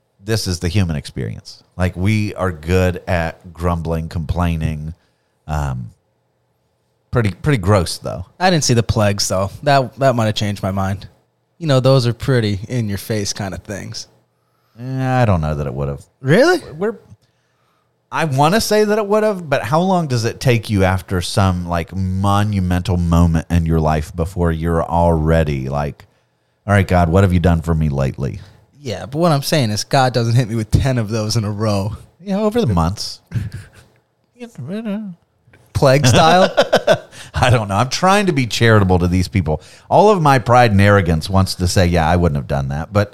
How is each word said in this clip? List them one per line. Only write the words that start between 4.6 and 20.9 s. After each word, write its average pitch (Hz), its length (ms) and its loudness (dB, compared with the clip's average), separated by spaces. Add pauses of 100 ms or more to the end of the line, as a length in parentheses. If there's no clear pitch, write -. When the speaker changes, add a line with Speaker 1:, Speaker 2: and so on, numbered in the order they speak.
Speaker 1:
um, 67 440 -6 (1200)
pretty, 110 200 0
pretty 143 280 -2
gross, 92 400 0
though. 65 260 -8 (120)
Speaker 2:
I 180 120 2
didn't 165 160 2
see - 80 2
the 113 100 4
plagues, 101 460 0
though. 95 200 -2 (140)
That, 139 360 0
that 135 160 2
might 117 100 0
have 107 100 -2
changed 101 260 -4
my 98 100 -4
mind. 95 360 -4 (500)
You 170 100 -8
know, 131 120 2
those 131 280 4
are 117 60 0
pretty 110 540 -2
in-your-face 107 640 -4
kind 98 220 -8
of - 100 -12
things. 104 460 -12 (680)
Speaker 1:
Eh, 127 440 -2
I - 20 2
don't 98 160 2
know 76 160 -4
that 71 100 -4
it 67 80 -6
would 69 140 -6
have. 69 180 -10 (140)
Speaker 2:
Really? 254 400 2 (140)
Speaker 1:
We're, 196 240 -6 (1120)
I 143 140 -2
wanna 151 340 2
say 214 240 2
that 208 140 0
it 214 100 -2
would 214 160 2
have, 185 260 -2
but 131 140 0
how 143 160 0
long 180 280 2
does 120 180 0
it 110 160 -6
take 117 280 2
you 98 140 2
after 92 380 0